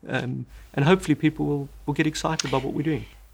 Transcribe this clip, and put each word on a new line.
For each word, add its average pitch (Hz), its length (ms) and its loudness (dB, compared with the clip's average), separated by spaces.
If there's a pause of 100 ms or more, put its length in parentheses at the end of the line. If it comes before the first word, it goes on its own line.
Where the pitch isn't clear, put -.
Um, 127 380 -4 (280)
and 143 100 2
hopefully 175 300 4
people 151 320 0
will, 143 220 -2 (180)
will 143 80 -2
get 156 140 2
excited 160 400 -2
about 131 160 0
what - 100 -4
we're 147 80 -2
doing. 139 220 -2 (300)